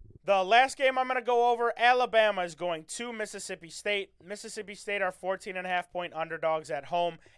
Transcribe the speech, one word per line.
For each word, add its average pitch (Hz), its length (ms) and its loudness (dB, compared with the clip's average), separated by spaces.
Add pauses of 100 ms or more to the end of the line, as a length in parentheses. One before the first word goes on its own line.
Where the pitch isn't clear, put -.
(240)
The 190 200 4
last 240 340 6
game 262 200 2
I'm 262 100 0
gonna 254 140 -2
go 240 300 4
over, 233 260 0
Alabama 220 640 4
is 170 140 -6
going 165 300 -6
to 240 280 -8
Mississippi 196 560 -10
State. 202 420 -4 (120)
Mississippi 208 500 -12
State 202 280 -4
are 185 100 0
fourteen 185 460 -6
and 185 100 -6
a - 20 -4
half 180 220 -2
point 175 240 -6
underdogs 160 560 -2
at 143 140 -4
home, 175 340 0 (180)